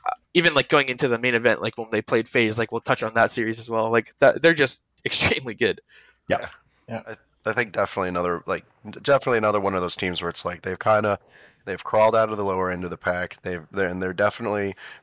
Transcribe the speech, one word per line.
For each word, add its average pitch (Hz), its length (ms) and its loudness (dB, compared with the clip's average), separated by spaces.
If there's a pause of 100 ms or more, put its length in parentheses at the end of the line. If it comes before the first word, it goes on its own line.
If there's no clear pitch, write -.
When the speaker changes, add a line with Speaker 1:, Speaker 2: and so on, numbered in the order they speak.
Speaker 1:
uh, - 40 -2 (240)
even, 165 200 4
like, 131 140 2
going 139 200 4
into 127 200 0
the 117 100 2
main 123 160 0
event, 113 260 2
like, 107 160 -4
when 110 140 -8
they 110 120 0
played 113 260 0
FaZe, 113 300 2
like, 113 120 -2
we'll 117 120 -4
touch - 200 -2
on 110 120 -4
that 113 180 4
series 113 260 -4
as 117 100 -14
well. 113 220 0
Like, 113 300 0
that, 135 220 6
they're 165 120 6
just 147 260 0 (120)
<laughs> - 120 -12
extremely - 500 -2
good. 104 260 0 (480)
Speaker 2:
Yeah. - 180 -2 (420)
Speaker 3:
Yeah. 113 200 -10
Speaker 4:
I, 110 80 -14 (340)
I - 20 0
think 110 200 -2
definitely 98 380 -2
another, 87 360 -2
like, 90 180 -4 (240)
d-, - 140 -14
definitely 135 360 2
another 107 220 2
one 98 140 -2
of 92 80 -2
those 87 140 -4
teams 90 260 -4
where 85 80 -4
it's - 160 -6
like 87 160 -8
they've 92 160 -8
kinda, 107 400 2 (480)
they've 92 180 -8
crawled 110 320 4
out 110 140 2
of 107 80 -4
the 101 60 -2
lower 92 260 -2
end 90 140 -6
of 87 60 -8
the 85 60 -10
pack. 90 460 -4
They've, 90 180 -8 (100)
they're, 95 180 0
and 92 140 -6
they're 92 120 -4
definitely 101 600 -2 (260)